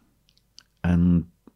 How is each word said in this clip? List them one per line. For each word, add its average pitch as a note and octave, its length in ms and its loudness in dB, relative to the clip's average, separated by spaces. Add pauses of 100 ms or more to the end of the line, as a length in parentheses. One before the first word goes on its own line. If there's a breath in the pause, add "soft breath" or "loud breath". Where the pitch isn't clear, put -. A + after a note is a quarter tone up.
(840 soft breath)
And F2 440 0 (300)